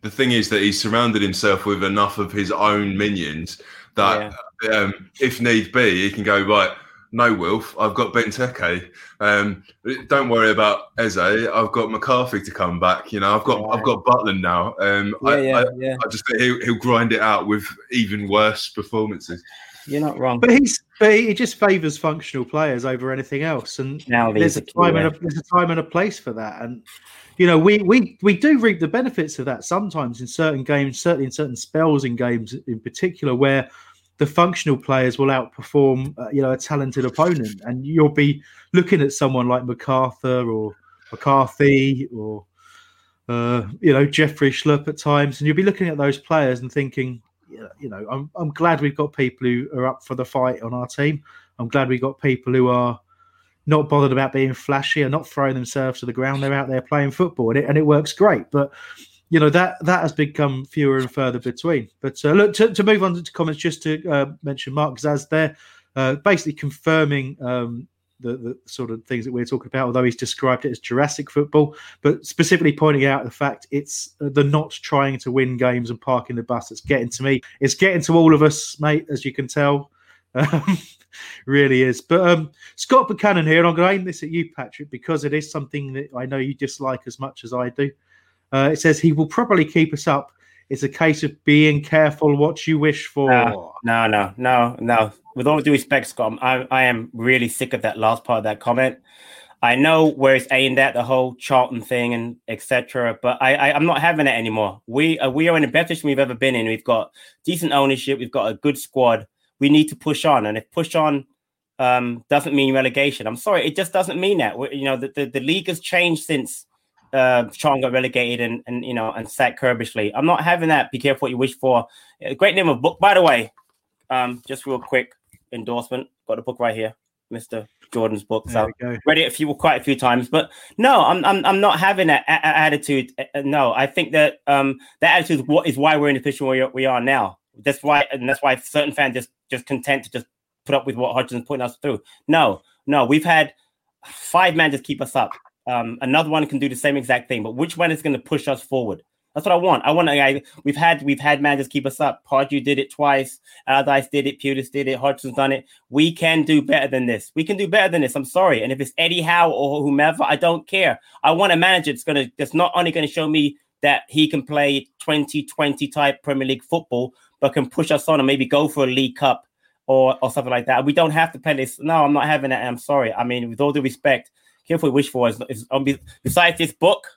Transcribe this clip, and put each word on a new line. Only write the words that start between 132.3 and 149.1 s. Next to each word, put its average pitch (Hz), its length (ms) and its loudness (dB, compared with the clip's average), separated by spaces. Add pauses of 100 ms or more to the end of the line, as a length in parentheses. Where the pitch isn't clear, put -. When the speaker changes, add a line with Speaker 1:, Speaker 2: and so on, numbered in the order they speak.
Speaker 2:
a-, 151 240 2
attitude. 147 600 0
Uh, 135 60 -8 (100)
uh, 143 120 -4
no, 139 280 0
I 131 140 0
think 160 240 -4
that, 151 360 2
um, 139 320 0 (200)
that 165 180 4
attitude 160 220 0
is 127 80 -8
what 151 180 2
is 131 120 -2
why 151 180 4
we're 147 140 2
in 139 60 2
the 131 40 -4
position 135 280 -4
where 131 200 0
we 131 180 -4
are 127 140 2
now. 120 380 0 (200)
That's 139 240 -4
why, 143 300 2
and 127 160 -6
that's 147 140 -2
why 131 160 0
certain 147 360 -4
fans 135 200 -2
just, 123 160 -8 (200)
just 123 160 -8
content 135 380 -4
to - 80 -20
just 120 140 -8 (400)
put 139 100 0
up 135 100 0
with 123 120 -8
what 123 160 -4
Hodgson's 123 320 -4
putting 135 160 -6
us 123 160 -8
through. 131 240 -6 (260)
No, 143 360 2 (220)
no, 139 200 2
we've 151 180 2
had 160 300 2 (520)
five 180 520 0
managers 151 240 0
keep - 200 -8
us 123 140 -8
up. 120 160 0 (340)
Um, 117 360 -4
another 151 280 0
one 151 180 0
can 139 120 -6
do 139 80 -2
the 127 80 -4
same 143 220 -2
exact 123 320 -2
thing, 117 140 -4
but 113 120 -10
which 160 220 -6
one 170 140 2
is 156 100 -4
gonna 139 180 -2
push 147 300 -4
us 131 120 -4
forward? 113 420 -6 (300)